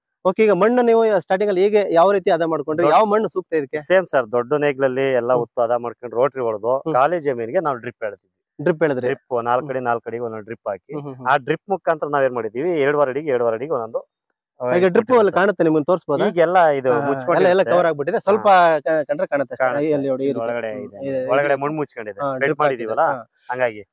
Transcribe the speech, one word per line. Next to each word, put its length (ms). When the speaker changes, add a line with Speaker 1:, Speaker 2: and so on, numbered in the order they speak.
Speaker 1:
ಓಕೆ, 200
ಈಗ 60
ಮಣ್ಣು 320
ನೀವು 380
ಸ್ಟಾರ್ಟಿಂಗ್ 280
ಅಲ್ಲಿ 140
ಹೇಗೆ, 320
ಯಾವ 180
ರೀತಿ 180
ಹದ 120
ಮಾಡ್ಕೊಂಡ್ರಿ? 420
Speaker 2:
ದೊಡ್ಡ 120
Speaker 1:
ಯಾವ 80
ಮಣ್ಣು 240
ಸೂಕ್ತ 260
ಇದಕ್ಕೆ? 240
Speaker 2:
ಸೇಮ್ 280
ಸರ್, 260
ದೊಡ್ಡ 220
ನೇಗ್ಲಲ್ಲಿ 580
ಎಲ್ಲ 200
Speaker 1:
ಹ್ಮ್. 100
Speaker 2:
ಉತ್ತು 200
ಹದ 80
ಮಾಡ್ಕೊಂಡು 460
ರೋಟ್ರಿ 260
ಹೊಡೆದು 340
Speaker 1:
ಹ್ಮ್. 180
Speaker 2:
ಖಾಲಿ 260
ಜಮೀನಿಗೆ 400
ನಾವು 160
ಡ್ರಿಪ್ 280
ಹೇಳ್ತೀವಿ. 600
Speaker 1:
ಡ್ರಿಪ್ 180
ಹೇಳಿದ್ರಿ? 240
Speaker 2:
ಡ್ರಿಪ್ 380
ನಾಲ್ಕು 240
ಅಡಿ 120
ನಾಲ್ಕು 260
ಅಡಿಗೆ 160
ಒಂದೊಂದು 220
ಡ್ರಿಪ್ 240
ಹಾಕಿ 260
Speaker 1:
ಹ್ಮ್, 80
ಹ್ಮ್, 120
ಹ್ಮ್. 120
Speaker 2:
ಆ 100
ಡ್ರಿಪ್ 320
ಮುಖಾಂತರ 380
ನಾವ್ 180
ಏನ್ 100
ಮಾಡಿದೀವಿ, 460
ಎರಡೂವರೆ 300
ಅಡಿಗೆ 200
ಎರಡೂವರೆ 260
ಅಡಿಗೆ 160
ಒಂದೊಂದು, 260
ಆ, 20
Speaker 1:
ಈಗ 680
ಡ್ರಿಪ್ 60
ಅಲ್ಲಿ 100
Speaker 2:
ಇಟ್ಬಿಟ್ಟಿರ್ತಾರೆ. 560
Speaker 1:
ಕಾಣುತ್ತೆ 220
ನಿಮ್ಗೆ 200
ತೋರಿಸ್ಬೋದಾ? 420
Speaker 2:
ಈಗೆಲ್ಲ 400
ಇದು 260
Speaker 1:
ಹಾ, 80
ಹಾ, 60
Speaker 2:
ಮುಚ್ಕೊಂಡಿರುತ್ತೆ. 440
Speaker 1:
ಎಲ್ಲ, 100
ಎಲ್ಲ 120
ಕವರ್ 140
ಆಗ್ಬಿಟ್ಟಿದೆ. 340
ಸ್ವಲ್ಪ 280
Speaker 2:
ಹಾ. 300
Speaker 1:
ಕ-, 260
ಕಂಡ್ರೆ 220
ಕಾಣುತ್ತೆ 260
ಅಷ್ಟೇ. 120
Speaker 2:
ಕಾಣುತ್ತೆ. 280
Speaker 1:
ಅಲ್ಲಿ 160
ನೋಡಿ, 160
ಈ 40
Speaker 2:
ಇಲ್ಲಿ 120
Speaker 1:
ರೀತಿ. 120
Speaker 2:
ಒಳಗಡೆ 220
Speaker 1:
ಹ್ಮ್, 100
Speaker 2:
ಇದೆ. 240
Speaker 1:
ಇದೆ, 100
ಇದೆ. 120
Speaker 2:
ಒಳಗಡೆ 240
Speaker 1:
ಹಾ, 20
Speaker 2:
ಮಣ್ಣು 200
ಮುಚ್ಕೊಂಡಿದೆ. 440
Speaker 1:
ಹಾ, 80
Speaker 2:
ಡ್ರಿಪ್ 140
Speaker 1:
ಡ್ರಿಪ್ 180
Speaker 2:
ಮಾಡಿದೀವಲ್ಲ, 400
Speaker 1:
ಹಾಕಿದೆ. 180
ಹಾ. 360
Speaker 2:
ಹಂಗಾಗಿ 380